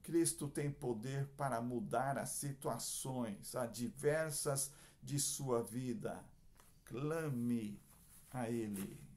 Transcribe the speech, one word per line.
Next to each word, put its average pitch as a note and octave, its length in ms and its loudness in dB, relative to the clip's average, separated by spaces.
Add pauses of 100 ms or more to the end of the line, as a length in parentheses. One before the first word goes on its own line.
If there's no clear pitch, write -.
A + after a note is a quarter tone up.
Cristo D#3+ 440 4
tem D3 220 0
poder C3+ 560 0 (100)
para B2+ 260 2
mudar A#2+ 580 2
as - 100 -2
situações B2+ 1300 -2
adversas C#3 1160 2 (300)
de C3+ 160 -2
sua B2+ 460 2
vida. A2 600 -2 (640)
Clame A#2+ 960 0 (480)
a B2 220 0
Ele. G#2 480 0 (180)